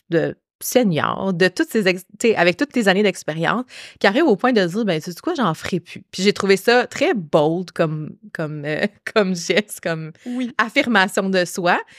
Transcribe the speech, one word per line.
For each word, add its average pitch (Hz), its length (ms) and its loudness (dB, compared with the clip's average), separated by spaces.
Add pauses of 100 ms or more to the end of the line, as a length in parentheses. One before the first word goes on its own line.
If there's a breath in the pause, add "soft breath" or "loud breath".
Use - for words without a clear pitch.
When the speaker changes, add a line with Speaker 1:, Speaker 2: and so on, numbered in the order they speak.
(100)
Speaker 1:
de 151 260 0 (260)
senior, 185 720 0
de 180 140 4
toutes 320 220 -2
ces 208 180 0
ex-, 185 160 0 (160)
tu 240 80 2
sais, 214 80 2
avec 175 200 2
toutes 285 140 -2
tes 240 160 -2
années 196 160 4
d'expérience, 165 600 -2 (340 loud breath)
qui - 80 2
arrive 220 180 2
au 226 120 4
point 247 160 2
de 208 120 4
dire, « 185 220 -2
Ben, 160 160 0
tu 185 80 -10
sais 170 120 -14
quoi, 349 120 -4
j'en 226 180 0
ferai - 280 -6
plus. » - 300 -16
Puis - 120 -6
j'ai 202 100 4
trouvé 196 240 2
ça 240 300 2
très 330 260 0
bold 170 600 0
comme, 156 440 -4 (160)
comme, 151 320 -8
euh, 151 220 -2 (100)
<laughs> - 180 -14
comme 185 220 2
geste, 185 460 -2
comme 160 300 -6 (120)
Speaker 2:
Oui. 247 320 -6
Speaker 1:
affirmation 208 720 0
de 185 160 2
soi. 180 340 0 (200 loud breath)